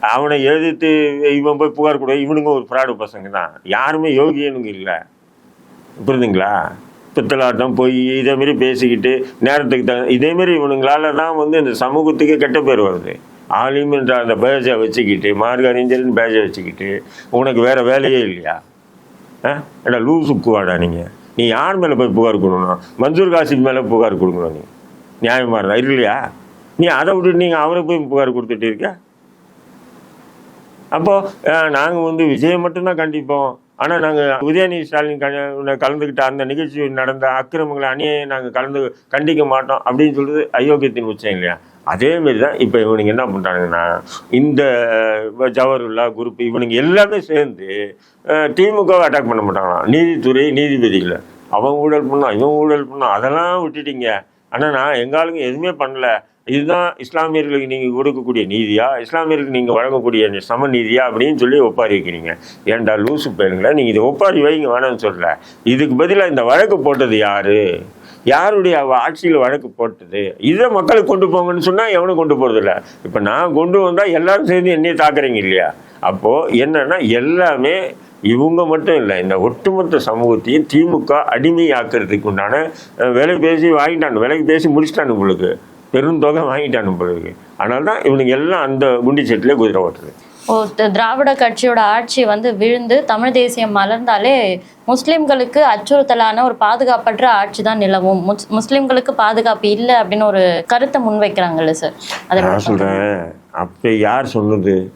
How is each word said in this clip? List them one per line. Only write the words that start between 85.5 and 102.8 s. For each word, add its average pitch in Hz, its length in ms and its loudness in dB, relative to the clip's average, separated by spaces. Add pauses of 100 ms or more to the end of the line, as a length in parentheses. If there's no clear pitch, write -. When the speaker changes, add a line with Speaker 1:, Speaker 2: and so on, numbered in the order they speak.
Speaker 1:
பெரும் 151 280 0
தொகை 147 240 2
வாங்கிட்டானு 131 420 -2
உங்களுக்கு. 87 520 -4 (200)
அதனால 123 280 -2
தான் 214 180 -2
இவனுங்க 135 240 2
எல்லாம் 156 360 0
அந்த 135 400 0
குண்டி 139 200 0
செட்டிலே 117 320 0
குதிரை 104 280 2
ஓட்டுறது. 80 300 -6 (340)
Speaker 2:
ஓ, 220 180 0
தி-, 214 260 -2
திராவிட 233 440 0
கட்சியோட 240 500 0
ஆட்சி 233 400 0
வந்து 214 320 0
விழுந்து 233 480 0
தமிழ் 233 260 0
தேசியம் 240 460 0
மலர்ந்தாலே 226 580 2 (520)
முஸ்லிம்களுக்கு 269 800 0
அச்சுறுத்தலான 233 800 2
ஒரு 240 100 0
பாதுகாப்பற்ற 233 760 2
ஆட்சி 208 320 0
தான் 220 160 0
நிலவும், 190 520 2
முஸ்-, 208 200 -4
முஸ்லிம்களுக்கு 254 600 0
பாதுகாப்பு 220 580 0
இல்ல 233 360 2
அப்படின்னு 208 200 0
ஒரு 180 420 2
கருத்தை 262 360 0
முன்வைக்கிறாங்கல்ல 196 680 0
சார், 156 220 -4 (340)
அதை 185 160 2
Speaker 1:
நான் 185 80 2
Speaker 2:
எப்படி 104 140 0
Speaker 1:
சொல்றேன், 98 240 0